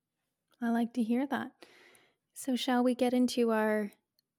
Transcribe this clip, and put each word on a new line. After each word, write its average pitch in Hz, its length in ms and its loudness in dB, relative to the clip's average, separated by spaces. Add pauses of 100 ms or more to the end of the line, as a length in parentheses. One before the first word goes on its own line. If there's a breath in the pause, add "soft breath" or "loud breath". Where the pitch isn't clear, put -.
(600)
I 233 80 -2
like 233 240 -2
to 247 100 -2
hear 240 240 0
that. 233 240 -6 (800 soft breath)
So - 220 -4
shall 247 280 0
we 247 120 2
get 247 180 2
into 240 380 2
our 214 400 0 (480)